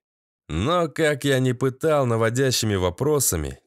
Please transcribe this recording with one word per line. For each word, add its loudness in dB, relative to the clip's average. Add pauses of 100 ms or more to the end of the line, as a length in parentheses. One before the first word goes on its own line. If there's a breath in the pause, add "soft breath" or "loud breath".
(480)
Но, -2
как -2
я 2
ни 2
пытал 0
наводящими 0
вопросами, -2